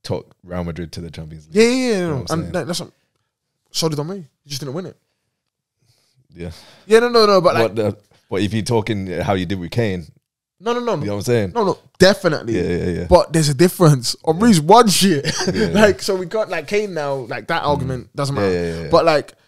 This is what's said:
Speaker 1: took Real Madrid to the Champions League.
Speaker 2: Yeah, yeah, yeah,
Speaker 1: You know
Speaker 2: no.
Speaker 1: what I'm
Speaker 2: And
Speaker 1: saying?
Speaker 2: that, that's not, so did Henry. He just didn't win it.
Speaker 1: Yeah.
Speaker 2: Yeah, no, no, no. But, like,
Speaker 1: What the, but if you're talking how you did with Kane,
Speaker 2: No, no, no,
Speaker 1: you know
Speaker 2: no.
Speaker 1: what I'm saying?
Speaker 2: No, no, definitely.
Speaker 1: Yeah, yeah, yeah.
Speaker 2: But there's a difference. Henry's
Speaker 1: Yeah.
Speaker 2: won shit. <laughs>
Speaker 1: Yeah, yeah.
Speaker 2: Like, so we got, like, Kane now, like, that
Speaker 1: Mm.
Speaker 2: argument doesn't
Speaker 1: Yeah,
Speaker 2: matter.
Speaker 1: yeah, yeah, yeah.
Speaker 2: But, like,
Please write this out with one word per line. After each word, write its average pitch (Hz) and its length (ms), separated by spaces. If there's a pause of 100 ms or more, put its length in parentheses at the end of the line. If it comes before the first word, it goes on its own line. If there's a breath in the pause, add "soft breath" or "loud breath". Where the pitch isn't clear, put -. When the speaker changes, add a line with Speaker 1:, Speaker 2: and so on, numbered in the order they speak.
Speaker 1:
took - 400
Real 90 220
Madrid 82 260
to - 100
the 85 100
Champions 80 360
League. 160 80
Speaker 2:
Yeah, 214 80
yeah, 233 60
yeah, 247 260
Speaker 1:
You 185 60
know 175 80
Speaker 2:
no. 151 140
Speaker 1:
what - 80
I'm 160 80
Speaker 2:
And 156 40
Speaker 1:
saying? - 80
Speaker 2:
that, 156 160
that's 170 140
not, - 100 (800)
so - 160
did 151 100
Henry. 160 300 (160)
He 143 60
just 139 120
didn't 139 120
win 175 140
it. - 100 (1400)
Speaker 1:
Yeah. 87 160 (340 loud breath)
Speaker 2:
Yeah, 220 140
no, 240 80
no, 233 180
no. 202 140
But, 170 140
like, 175 100
Speaker 1:
What 113 140
the, 107 200 (320)
but 98 120
if 101 120
you're 110 100
talking 104 440 (140)
how 98 140
you 92 100
did 95 140
with 85 120
Kane, 95 340 (540)
Speaker 2:
No, 226 140
no, 240 60
no, 240 160
Speaker 1:
you - 40
know 139 60
Speaker 2:
no. 104 80
Speaker 1:
what 101 60
I'm - 40
saying? 113 320
Speaker 2:
No, 233 100
no, 180 120 (220)
definitely. 156 580
Speaker 1:
Yeah, 87 60 (220)
yeah, 87 160
yeah. 87 80
Speaker 2:
But 175 240
there's 160 160
a 151 40
difference. 151 640 (100)
Henry's 180 340
Speaker 1:
Yeah. 147 60
Speaker 2:
won 226 240
shit. 175 360 (140)
<laughs> - 140
Speaker 1:
Yeah, 208 140
yeah. 170 140
Speaker 2:
Like, 202 200
so 196 160
we 185 80
got, 214 240
like, 165 180
Kane 208 260
now, 147 220
like, 120 320
that 170 160
Speaker 1:
Mm. - 40
Speaker 2:
argument 131 480
doesn't 139 200
Speaker 1:
Yeah, 101 60
Speaker 2:
matter. 98 120
Speaker 1:
yeah, 87 220
yeah, 82 80
yeah. 76 60
Speaker 2:
But, 160 160
like, 156 280 (140)